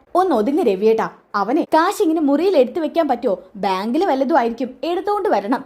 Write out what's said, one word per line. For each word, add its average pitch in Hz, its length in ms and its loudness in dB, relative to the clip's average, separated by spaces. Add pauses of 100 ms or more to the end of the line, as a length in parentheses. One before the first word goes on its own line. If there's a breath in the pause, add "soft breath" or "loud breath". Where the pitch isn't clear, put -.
(140)
"ഒന്ന് 359 200 2
ഒതുങ്ങ് 277 320 0
രവിയേട്ടാ, 208 440 2 (240)
അവനെ 214 280 0
കാശ് 370 400 0
ഇങ്ങനെ 320 180 0
മുറിയിൽ 311 360 2
എടുത്തു 262 240 2
വെക്കാൻ 302 280 0
പറ്റുമോ? 240 300 -2 (180 loud breath)
ബാങ്കിൽ 202 480 -2
വല്ലതും 269 340 2
ആയിരിക്കും, 233 320 -2 (140)
എടുത്തോണ്ട് 381 440 -2
വരണം 220 380 -2